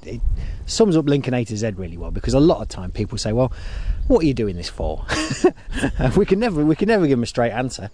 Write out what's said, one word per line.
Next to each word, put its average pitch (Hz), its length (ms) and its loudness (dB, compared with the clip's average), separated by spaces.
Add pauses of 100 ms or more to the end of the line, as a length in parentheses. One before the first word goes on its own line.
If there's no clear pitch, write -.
it 117 160 -10 (460)
sums 214 300 4
up 151 100 2
Lincoln 139 260 2
A 123 140 0
to 110 100 -6
Z 110 200 -2
really 87 200 -10
well, 85 140 -10
because 117 240 -2
a 135 60 6
lot 165 200 6
of 110 80 -6
time 90 220 -8
people 107 260 -4
say, 107 160 -4
"Well, 123 180 2 (580)
what 233 140 4
are 165 40 4
you 135 80 2
doing 104 220 -2
this 85 120 -8
for?" - 420 -6
<laughs> - 1040 -2
We 196 100 4
can 190 140 2
never, 190 240 0
we 156 120 4
can 202 120 0
never 202 180 4
give 135 120 4
'em 117 40 2
a 117 40 -2
straight 117 260 0
answer. 117 420 -4